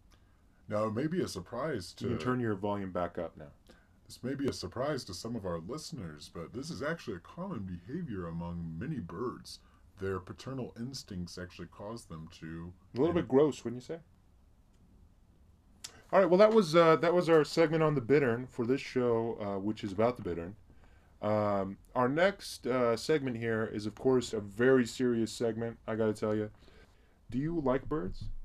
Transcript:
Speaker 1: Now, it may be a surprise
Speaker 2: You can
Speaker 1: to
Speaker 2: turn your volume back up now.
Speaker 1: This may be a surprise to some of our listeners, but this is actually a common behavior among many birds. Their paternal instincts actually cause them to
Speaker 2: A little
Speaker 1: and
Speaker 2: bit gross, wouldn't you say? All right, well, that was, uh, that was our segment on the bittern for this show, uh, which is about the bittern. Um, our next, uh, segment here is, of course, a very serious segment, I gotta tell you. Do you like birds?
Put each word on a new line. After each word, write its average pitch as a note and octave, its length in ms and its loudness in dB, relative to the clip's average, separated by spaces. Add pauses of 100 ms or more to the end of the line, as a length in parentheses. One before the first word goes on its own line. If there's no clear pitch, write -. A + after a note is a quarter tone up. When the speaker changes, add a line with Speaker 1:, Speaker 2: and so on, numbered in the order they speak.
(680)
Speaker 1:
Now, G#2 180 0
it G#2+ 80 -2
may C#3 140 -2
be E3+ 140 -2
a G#2+ 60 -2
surprise A#2 720 -8
Speaker 2:
You A#2 100 -6
can A#2 80 -2
Speaker 1:
to - 60 -6
Speaker 2:
turn B2 160 0
your A2+ 160 0
volume G2+ 360 -4
back F2+ 280 -4
up E2 180 -8
now. D2+ 140 -18 (540)
Speaker 1:
This - 180 -18
may C3 100 -4
be C#3 140 -4
a - 60 -2
surprise C3 520 -6
to F#2+ 80 -12
some A2+ 220 -8
of G2 100 -8
our E2+ 140 -4
listeners, F#2 760 -12
but D#2+ 200 -12
this D#3 180 -10
is G#2 100 -8
actually C#3+ 360 -6
a - 40 -14
common F3 380 -12
behavior G2 680 -8
among E2+ 500 -8
many C3 220 -6
birds. F2+ 600 -8 (400)
Their F#2+ 200 -4
paternal B2+ 600 -10
instincts G#2 580 -10
actually F2+ 300 -12
cause A2 380 -12
them D#2+ 220 -14 (120)
to E2 340 -10 (220)
Speaker 2:
A - 20 -10
little C#3+ 100 4
Speaker 1:
and F3 80 0
Speaker 2:
bit C#3+ 120 0
gross, C3+ 360 4
wouldn't B2 200 -8
you - 20 -20 (100)
say? E3 60 -14 (2000)
All F3+ 80 8
right, F3+ 100 6
well, F3+ 100 8
that G#3+ 140 8
was, F3 220 6
uh, E3 220 10
that E3 160 4
was F3 160 4
our D#3+ 140 10
segment D#3+ 400 4
on D3+ 120 4
the C3 60 0
bittern B2+ 460 4
for A#2+ 180 -4
this C3+ 160 2
show, A#2 580 0
uh, G2+ 200 -4
which G#2+ 240 -4
is G#2 80 -4
about A2+ 260 2
the G#2+ 60 -10
bittern. F2 320 -6 (680)
Um, G2+ 560 0 (180)
our B2+ 120 4
next, F3+ 580 0
uh, A#2+ 300 2
segment C3+ 420 0
here A2+ 280 -2
is, G#2+ 200 -6
of G#2+ 100 -6
course, B2+ 380 2
a A2 60 -2
very A#2 460 4
serious A#2 480 0
segment, A2+ 520 -4
I A2+ 120 -4
gotta A2 160 2
tell G#2+ 200 -2
you. G#2+ 160 -2 (800)
Do A#2+ 80 -6
you D#3+ 220 -2
like C3+ 300 0
birds? - 400 -6 (160)